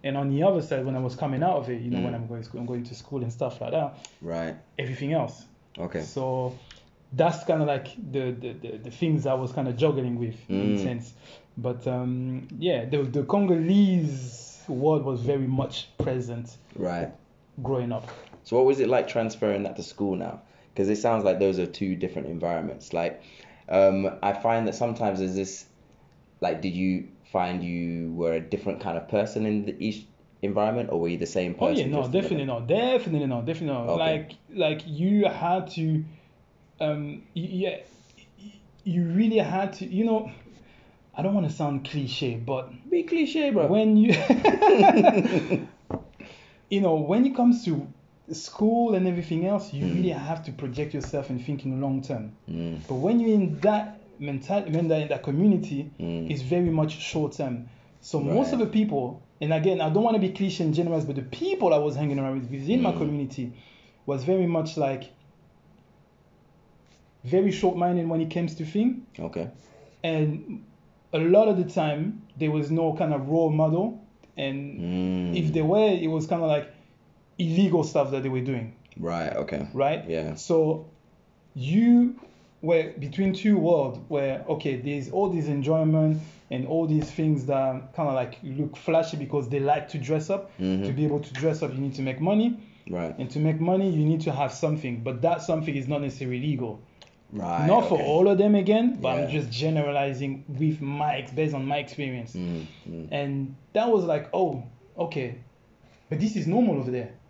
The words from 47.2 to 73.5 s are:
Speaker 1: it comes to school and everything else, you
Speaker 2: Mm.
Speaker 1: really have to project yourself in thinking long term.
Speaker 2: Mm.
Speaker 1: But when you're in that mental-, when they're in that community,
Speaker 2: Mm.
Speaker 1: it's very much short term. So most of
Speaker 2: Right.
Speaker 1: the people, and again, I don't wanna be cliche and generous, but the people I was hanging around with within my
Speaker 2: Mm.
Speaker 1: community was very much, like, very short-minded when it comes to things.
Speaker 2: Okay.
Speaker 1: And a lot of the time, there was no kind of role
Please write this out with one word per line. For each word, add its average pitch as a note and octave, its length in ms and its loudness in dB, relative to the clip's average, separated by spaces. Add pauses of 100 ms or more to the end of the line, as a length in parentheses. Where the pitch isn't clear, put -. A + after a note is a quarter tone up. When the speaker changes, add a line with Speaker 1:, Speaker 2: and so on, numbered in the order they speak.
Speaker 1:
it C4 80 2
comes A#3+ 300 6
to D3 220 0 (460)
school A3+ 600 2
and F#3 120 2
everything F3 400 0
else, G3+ 260 -2
you C#3+ 120 -4
Speaker 2:
Mm. F3 120 0
Speaker 1:
really F3+ 140 2
have D3+ 340 -6
to C#3 80 -10
project C#3 420 -6
yourself C#3 360 -6
in B2+ 80 -4
thinking C3+ 420 -4
long C3+ 220 -2
term. A2 300 -8 (180)
Speaker 2:
Mm. E2 380 -6
Speaker 1:
But C3+ 80 -4
when G3 240 2
you're A3+ 140 4
in E3 260 2
that G#3+ 400 0 (180)
mental-, D3 440 -4 (100)
when E3 160 2
they're D#3+ 140 2
in D3 60 -6
that C#3 140 -2
community, D#3 680 2 (100)
Speaker 2:
Mm. E2+ 300 -4
Speaker 1:
it's C3+ 120 -4
very F3 280 2
much D#3 280 0
short D3+ 340 -4
term. B2 360 -8 (320)
So - 200 -4
most F#3 320 2
of B3+ 60 0
Speaker 2:
Right. A3+ 80 2
Speaker 1:
the - 120 -6
people, C#3+ 440 0 (180)
and D3+ 120 0
again, D#3+ 280 2
I D#3 100 2
don't G3 120 4
wanna A3+ 160 4
be F#3 120 2
cliche F#3+ 340 -2
and D3+ 100 2
generous, E3 300 0
but C#3 120 -4
the C3+ 60 -4
people D#4+ 500 0
I D3 60 6
was D3 180 0
hanging C#3+ 220 -2
around C3+ 220 -2
with A#2+ 100 -8
within D3 320 0
my F#3+ 100 2
Speaker 2:
Mm. E3 60 -2
Speaker 1:
community D3 540 -4 (540)
was C3+ 180 -4
very F#3 220 2
much, D#3+ 300 -2
like, C#3 280 -2 (2250)
very F#3+ 260 4
short-minded F3 580 0
when E3 120 0
it D#3 100 -2
comes E3+ 260 -2
to D#3+ 80 -6
things. A3+ 380 0 (160)
Speaker 2:
Okay. E2 300 -6 (560)
Speaker 1:
And D#3 600 -2 (480)
a D#3+ 60 0
lot F#3+ 300 8
of G3 80 4
the F3+ 80 2
time, D#3 580 -2 (140)
there D3+ 140 2
was D3+ 200 0
no D#3+ 240 2
kind D#3 180 0
of C3+ 160 -2
role D#3+ 220 4